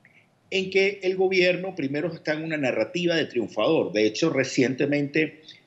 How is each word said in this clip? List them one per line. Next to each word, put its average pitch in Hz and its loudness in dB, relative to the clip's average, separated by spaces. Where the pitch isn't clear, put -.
En 190 -2
que 196 0
el 190 0
gobierno 180 2
primero 151 -4
está 160 -4
en 156 -4
una 160 -4
narrativa 147 0
de 165 2
triunfador. 110 0
De 107 4
hecho, 160 2
recientemente, 139 0